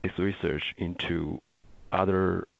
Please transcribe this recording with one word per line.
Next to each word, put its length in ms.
this 160
research 580
into 640
other 540